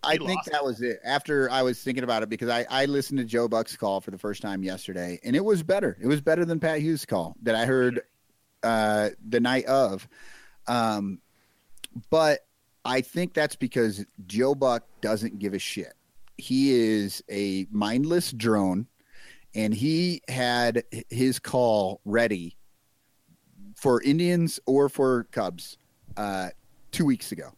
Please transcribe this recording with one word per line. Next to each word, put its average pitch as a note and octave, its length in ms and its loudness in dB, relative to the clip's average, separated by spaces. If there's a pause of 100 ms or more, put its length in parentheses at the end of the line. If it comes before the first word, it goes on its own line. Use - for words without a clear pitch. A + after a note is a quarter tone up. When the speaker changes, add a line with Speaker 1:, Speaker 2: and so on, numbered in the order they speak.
Speaker 1:
I D3+ 100 0
Speaker 2:
he D#3+ 60 2
Speaker 1:
think E3+ 180 -2
Speaker 2:
lost - 160 -8
Speaker 1:
that D3 80 0
Speaker 2:
it. C#3+ 60 -2
Speaker 1:
was A#2 160 -4
it. A#2+ 200 -4
After C#3 480 0
I C3 120 2
was B2+ 200 0
thinking B2+ 220 -4
about A2+ 180 0
it, G#2+ 60 -6
because A2+ 220 -4
I, A#2+ 180 0
I C3 160 2
listened C#3 360 -2
to A#2+ 40 -2
Joe A#2 240 0
Buck's A2+ 260 -2
call G2 280 -2
for - 80 -12
the F#2+ 80 -12
first G#2 240 -6
time G2 200 -6
yesterday, F2+ 640 -6
and A#2+ 100 -2
it E3+ 80 2
was G3+ 200 2
better. F#3 360 0
It A2 80 -4
was D3 140 2
better D#3+ 240 2
than E3 160 -2
Pat D#3 220 0
Hughes' D#3 240 -2
call E2+ 360 -2
that A2+ 120 2
I A2+ 100 2
heard, B2 380 2 (600)
uh, G#2+ 480 2 (160)
the A#2 140 2
night B2 240 2
of. B2 420 2 (600)
Um, G#2+ 540 -2 (920)
but D#3 300 4 (420)
I B2+ 200 0
think E3+ 320 -4
that's D3+ 220 0
because A2 500 0 (200)
Joe A#2+ 280 2
Buck C3 300 2 (180)
doesn't G#2+ 360 -2
give G2 140 -4
a G2 60 -4
shit. - 340 -8 (460)
He C3+ 340 2
is A2 580 2
a G2 400 -2
mindless B2+ 640 0
drone, G#2+ 540 2 (680)
and A2 200 0
he D#3+ 540 0
had A#2+ 640 0
h-, A2 200 -12
his B2+ 280 0
call G#2+ 680 2
ready G#2 500 0 (1200)
for B2 260 4
Indians E3+ 640 2
or C#3 220 4
for C3 420 2
Cubs, F2+ 460 -6 (400)
uh, G2 340 -4 (420)
two E3+ 120 0
weeks C3 280 0
ago. D#2 260 -12